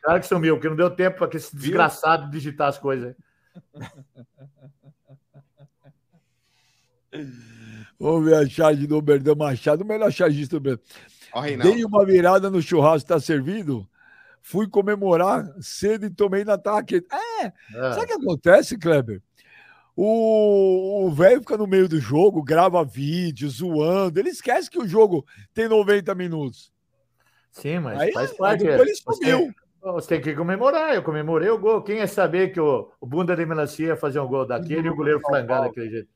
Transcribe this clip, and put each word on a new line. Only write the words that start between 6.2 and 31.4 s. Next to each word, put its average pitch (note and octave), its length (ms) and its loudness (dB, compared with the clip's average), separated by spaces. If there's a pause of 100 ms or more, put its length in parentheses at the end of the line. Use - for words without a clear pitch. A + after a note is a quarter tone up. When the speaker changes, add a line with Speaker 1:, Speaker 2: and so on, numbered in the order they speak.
Speaker 3:
Vamos D#3 260 2
ver D#3 100 6
a D3+ 120 4
charge D3+ 380 2
do D3+ 120 2
Oberdan D3 380 2
Machado, D3 480 0
o G#3+ 40 -10
melhor G#3+ 240 2
chargista D3 460 0
do C#3+ 40 -6
Brasil. C3+ 200 -2 (520)
Speaker 2:
Ó, A#2+ 80 -6
Reinaldo. D3 320 4
Speaker 3:
"Dei A#3 120 -2
uma G3+ 200 4
virada F#3 440 6
no F#3 120 0
churrasco, D3+ 480 2
tá E3+ 100 2
servido? C#3+ 680 -4 (540)
Fui G#3 260 -4
comemorar G3 800 0 (140)
cedo G3+ 460 -4
e G#3 40 -8
tomei G3+ 360 -2
na G#3 120 0
tarraqueta." G3+ 580 -4
É, A4 320 -6
Speaker 1:
É. F3+ 60 -14 (400)
Speaker 3:
sabe A4+ 100 -2
o A#4 40 -4
que A#4 60 -6
acontece, A3 640 2
Kleber? C#3 440 -2 (760)
O... G3+ 1120 2
o E3+ 40 0
velho F#3 280 6
fica A3+ 180 -4
no G#3+ 80 -2
meio F#3+ 240 4
do D#3 100 -2
jogo, D3+ 440 2
grava E3+ 420 2
vídeo, C#3+ 640 -6
zoando. E3+ 680 -2
Ele C#4 100 -2
esquece C#4 400 -4
que - 80 -14
o E4+ 100 -4
jogo F#3 380 4 (280)
tem A3+ 140 -2
noventa G3+ 460 2
minutos. D#3+ 580 -8 (800)
Speaker 1:
Sim, D#3+ 280 -8
mas C3 200 -6
Speaker 3:
Aí, D3+ 140 0
Speaker 1:
faz C3 180 -4
Speaker 3:
aí A4 60 -16
Speaker 1:
parte, - 260 0
Speaker 3:
depois - 160 4
Speaker 1:
é. B3+ 40 6
Speaker 3:
ele G4+ 120 0
Speaker 1:
Você - 200 -6
Speaker 3:
sumiu. - 240 0
Speaker 1:
tem, D4 160 -4 (260)
você F3+ 260 -8
tem D#3+ 140 0
que D3 140 -6
comemorar. B3+ 580 0
Eu F#3+ 80 0
comemorei D#3+ 480 -2